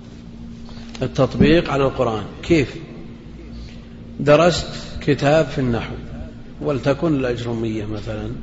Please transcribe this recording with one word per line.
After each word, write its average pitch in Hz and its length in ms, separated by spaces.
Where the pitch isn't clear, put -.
التطبيق 139 680
على 139 140
القرآن. 117 400
كيف؟ 160 320
درست 156 500
كتاب 147 440
في - 140
النحو، 117 360
ولتكن 143 540
الأجرمية 117 720
مثلًا 107 440